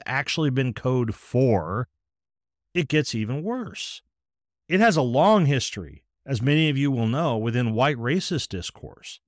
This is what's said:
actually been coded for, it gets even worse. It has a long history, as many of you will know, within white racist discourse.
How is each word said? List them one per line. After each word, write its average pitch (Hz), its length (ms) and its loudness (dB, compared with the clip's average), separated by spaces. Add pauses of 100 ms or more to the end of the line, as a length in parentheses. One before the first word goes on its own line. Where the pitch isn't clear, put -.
actually 147 440 -2
been 127 240 0
coded 123 400 0
for, 113 760 0 (840)
it 170 140 0
gets 151 260 0
even 120 300 -4
worse. 233 580 -8 (640)
It 175 120 2
has 220 160 6
a 156 60 4
long 160 440 4
history, 104 580 -2 (220)
as 131 160 -4
many 151 280 4
of 135 80 0
you 139 120 0
will 117 180 0
know, 131 300 0
within 117 360 0
white 131 240 0
racist 143 500 -4
discourse. - 800 -12